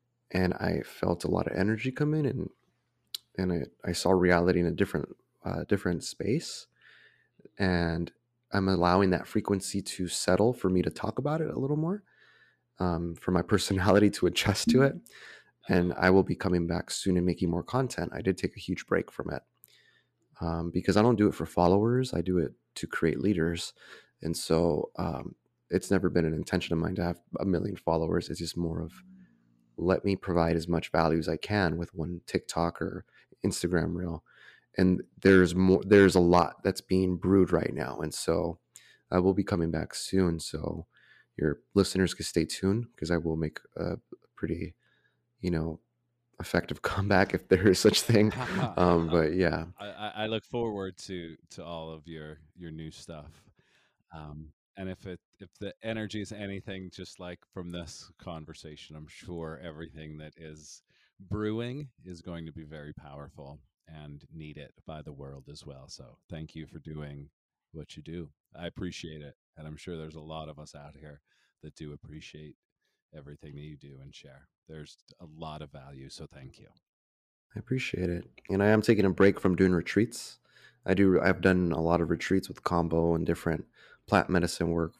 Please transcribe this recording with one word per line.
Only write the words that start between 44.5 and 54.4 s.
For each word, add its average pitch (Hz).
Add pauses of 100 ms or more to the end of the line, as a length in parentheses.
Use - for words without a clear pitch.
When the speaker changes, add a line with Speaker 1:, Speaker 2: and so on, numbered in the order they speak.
Speaker 1:
you 90
know, 80 (600)
effective -
<laughs> -
comeback 98
if -
there 95
is 92
such -
thing. 107
Speaker 2:
<laughs> 127
Speaker 1:
Um, 87
but 82
yeah. 82 (120)
Speaker 2:
I, 101
I, 104
I 107
look 110
forward 104 (100)
to, 85 (160)
to 87
all 80
of 78
your, 76 (180)
your 87
new 78
stuff. 76 (840)
Um, 76 (280)